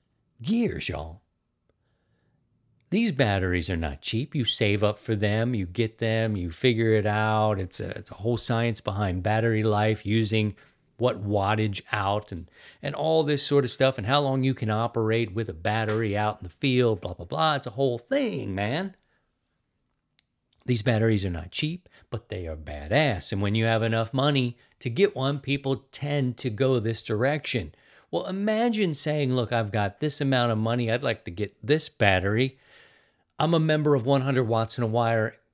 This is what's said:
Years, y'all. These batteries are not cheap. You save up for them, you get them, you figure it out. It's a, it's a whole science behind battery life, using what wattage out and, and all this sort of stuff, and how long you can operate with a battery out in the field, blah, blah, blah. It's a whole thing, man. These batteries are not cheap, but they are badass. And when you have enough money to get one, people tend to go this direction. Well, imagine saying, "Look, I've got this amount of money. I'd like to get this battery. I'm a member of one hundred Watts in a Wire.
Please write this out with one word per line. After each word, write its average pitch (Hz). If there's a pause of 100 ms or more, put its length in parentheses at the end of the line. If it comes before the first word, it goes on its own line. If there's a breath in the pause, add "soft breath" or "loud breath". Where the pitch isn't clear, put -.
(400)
Years, 214
y'all. 80 (1700)
These 220
batteries 95
are 92
not 78
cheap. -
You 131
save 104
up 104
for -
them, 107
you 98
get 110
them, 113
you 90
figure 113
it 104
out. 107
It's 92
a, 90
it's -
a -
whole 113
science 117
behind 98
battery 110
life, 107
using 107 (400 soft breath)
what 110
wattage 104 (100)
out 104
and, 87 (300 loud breath)
and 143
all 160
this 147
sort 143
of 120
stuff, 131
and 101
how 139
long 135
you 127
can 110
operate 110
with 110
a -
battery 107
out 107
in -
the 90
field, 123
blah, 90
blah, 90
blah. 156
It's 127
a 120
whole 123
thing, 170
man. 139 (1700)
These 120
batteries 110
are 95
not 82
cheap, 160 (220 soft breath)
but -
they 92
are 78
badass. 85
And 101
when 101
you 113
have 113
enough 113
money 135 (240 soft breath)
to 123
get 196
one, 139
people 139
tend 143
to 131
go 131
this 110
direction. 113 (380 soft breath)
Well, 170
imagine 214
saying, 147
"Look, 123
I've 113
got 101
this 151
amount 131
of 110
money. 113
I'd 123
like 120
to -
get 98 (100)
this 151
battery. 104 (800 soft breath)
I'm 160
a 160
member 151
of 120
one 135
hundred 131
Watts 113
in 127
a 113
Wire. 113 (180)